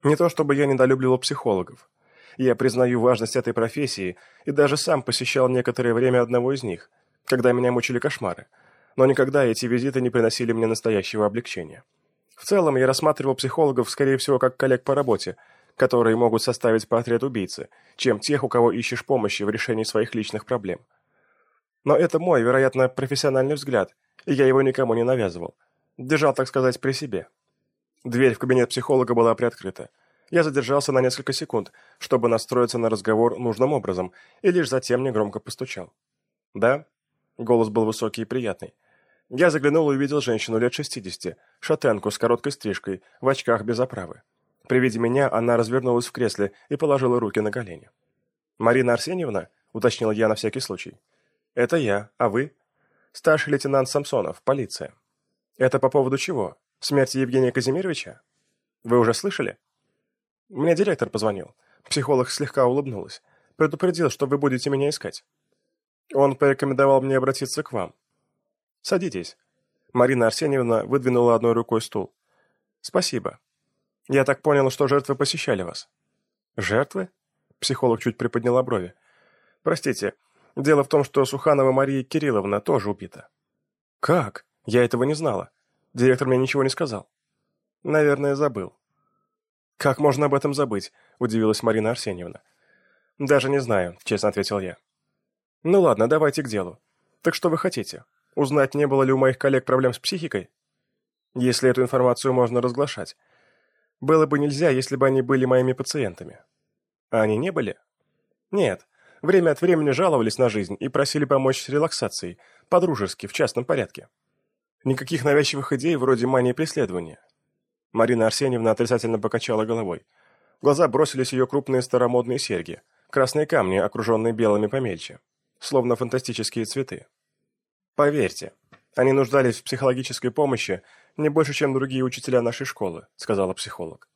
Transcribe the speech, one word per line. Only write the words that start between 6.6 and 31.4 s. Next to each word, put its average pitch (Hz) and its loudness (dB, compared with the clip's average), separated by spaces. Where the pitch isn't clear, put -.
них, 92 -8
когда 123 4
меня 123 2
мучили 123 -2
кошмары, 117 -6
но 131 6
никогда 135 4
эти 117 0
визиты 123 -2
не 123 0
приносили 117 0
мне 113 0
настоящего 110 0
облегчения. 98 -6
В - -18
целом, 165 2
я 127 4
рассматривал 135 0
психологов, 135 0
скорее 135 0
всего, 131 0
как 127 0
коллег 131 0
по 139 0
работе, 120 -2
которые 120 4
могут 113 2
составить 113 0
портрет 117 0
убийцы, 117 -6
чем 113 0
тех, 139 -2
у 123 -2
кого 117 4
ищешь 117 -6
помощи 107 -2
в 101 -2
решении 110 -4
своих 110 -2
личных 107 -6
проблем. 98 -4
Но 143 4
это 160 2
мой, 165 2
вероятно, 131 4
профессиональный 135 0
взгляд, 127 -2
и 139 0
я 135 4
его 131 6
никому 131 0
не 117 0
навязывал. 98 -2
Держал, 139 2
так 131 -2
сказать, 127 0
при 135 -2
себе. 120 -8
Дверь 123 2
в - -8
кабинет 127 2
психолога 127 0
была 117 4
приоткрыта. - -6
Я 170 4
задержался 139 0
на 131 4
несколько 127 -2
секунд, - -6